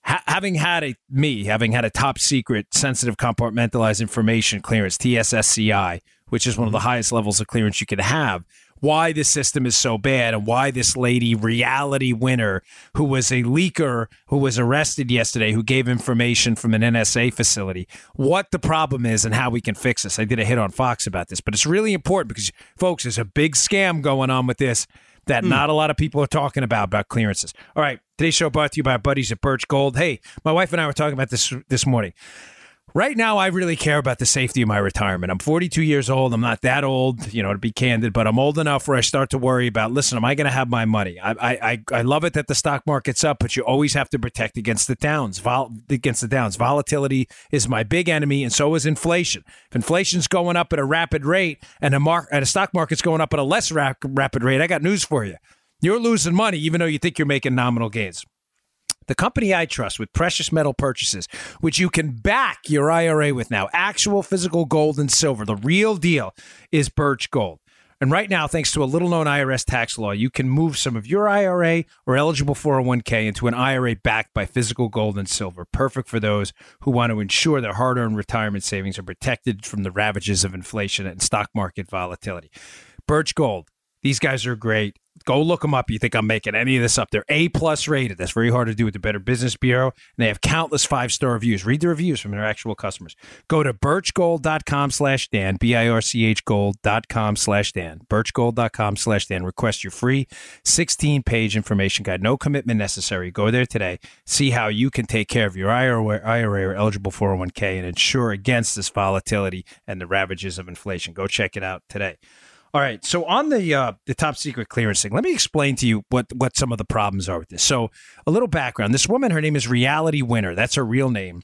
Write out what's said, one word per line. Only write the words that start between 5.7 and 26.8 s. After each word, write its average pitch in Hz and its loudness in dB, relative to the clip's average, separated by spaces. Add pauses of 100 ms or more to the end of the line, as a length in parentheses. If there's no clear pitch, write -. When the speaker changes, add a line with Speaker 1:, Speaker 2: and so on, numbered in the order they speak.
Speaker 1:
I, 90 0 (300)
which 120 0
is 110 -2
one 113 0
of 104 0
the 107 0
Speaker 2:
Mm-hmm. 113 0
Speaker 1:
highest 120 0
levels 107 2
of 107 -2
clearance 107 0
you 104 -6
can 98 -4
have, 104 0 (360)
why 156 2
this 151 0
system 135 0
is 117 2
so 113 0
bad 120 2
and 107 -2
why 127 2
this 127 0
lady, 120 2
Reality 123 0
Winner, 113 0 (320)
who 151 0
was 135 0
a 127 0
leaker, 131 0 (220)
who 139 0
was 131 0
arrested 131 0
yesterday, 113 2
who 110 2
gave 131 2
information 120 2
from 113 0
an 110 2
N 117 2
S 110 2
A 123 2
facility, 95 -2 (280)
what 165 0
the 180 -2
problem 143 0
is 113 2
and 110 -2
how 123 0
we 117 -2
can 107 -4
fix - -2
this. 98 -6
I 110 0
did 113 0
a 104 0
hit 123 2
on 104 0
Fox 123 -2
about 90 -6
this, - -8
but 107 -4
it's 104 0
really 202 0
important 180 0
because, 98 -6 (280)
folks, 180 0
there's 110 -4
a 117 -2
big 147 0
scam 185 2
going 135 0
on 127 2
with 123 -2
this 123 0 (400)
that 123 2
Speaker 2:
Hmm. 185 2
Speaker 1:
not 143 2
a - 2
lot 156 2
of 147 -2
people 147 0
are 139 2
talking 139 -2
about, 110 0